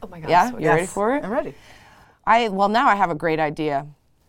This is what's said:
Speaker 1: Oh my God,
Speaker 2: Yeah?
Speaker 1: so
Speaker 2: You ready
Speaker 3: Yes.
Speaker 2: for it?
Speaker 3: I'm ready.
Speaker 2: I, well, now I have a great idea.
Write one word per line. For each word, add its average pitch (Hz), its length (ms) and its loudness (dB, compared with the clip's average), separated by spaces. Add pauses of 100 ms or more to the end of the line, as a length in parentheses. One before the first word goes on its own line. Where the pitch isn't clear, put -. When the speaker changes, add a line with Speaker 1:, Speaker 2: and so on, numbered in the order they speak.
Speaker 1:
Oh 214 60 -16
my 175 120 -18
God, 156 100 -10
Speaker 2:
Yeah? 180 220 4
Speaker 1:
so - 60 -12
Speaker 2:
You 160 100 -2
ready 165 140 4
Speaker 3:
Yes. 185 120 -6
Speaker 2:
for 214 220 0
it? 294 80 -4
Speaker 3:
I'm 185 80 -8
ready. 247 220 -6 (720)
Speaker 2:
I, 226 240 4
well, 196 200 2
now 240 180 2
I 208 80 4
have 196 160 0
a 160 40 -4
great 160 240 -2
idea. 151 480 -2 (420)